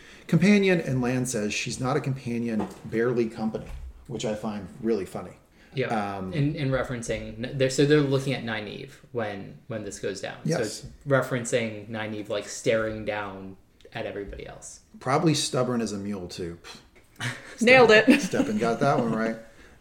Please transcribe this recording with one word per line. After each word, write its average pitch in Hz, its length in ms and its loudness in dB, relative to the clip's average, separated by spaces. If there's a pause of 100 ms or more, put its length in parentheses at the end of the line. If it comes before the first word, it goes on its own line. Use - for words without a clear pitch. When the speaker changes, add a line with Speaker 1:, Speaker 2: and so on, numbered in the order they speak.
(280)
Speaker 1:
Companion, 190 540 6
and 131 200 0
Lan 123 240 0
says 107 280 -2
she's - 260 -4
not 127 180 0
a - 40 0
companion, 117 640 -2 (200)
barely 117 420 0
company, 113 380 -4 (420)
which 110 180 -6
I 107 80 -2
find 104 340 -6 (140)
really 110 240 0
funny. 92 280 -10 (420)
Speaker 2:
Yeah. 127 120 -2 (280)
Speaker 1:
Um, 95 180 -6
Speaker 2:
and, 147 220 0
and 139 160 -2
referencing, 117 840 -4
they're, 131 120 4
so 143 160 4
they're 151 160 6
looking 135 320 0
at 117 120 -4
Nynaeve 104 460 -8 (200)
when, 101 460 -6 (100)
when 110 160 -8
this 101 160 -10
goes 98 220 -6
down. - 240 -8
Speaker 1:
Yes. 156 120 0
Speaker 2:
So 123 60 -2
it's - 220 -8 (220)
referencing 117 840 -2
Nynaeve, 107 400 -8
like, 104 180 -4
staring 110 560 0
down 98 540 -8 (360)
at 110 120 -6
everybody 101 420 -10
else. - 320 -18 (220)
Speaker 1:
Probably 156 320 2
stubborn 123 480 0
as 104 100 -2
a 104 60 -4
mule, 98 320 -6
too. 85 280 -8 (640)
Speaker 3:
<laughs> - 420 -8
Nailed 240 300 10
it. 220 300 8
Speaker 1:
Stefan - 360 0
got 117 220 0
that 143 180 4
one 117 160 0
right. 113 220 -2 (460)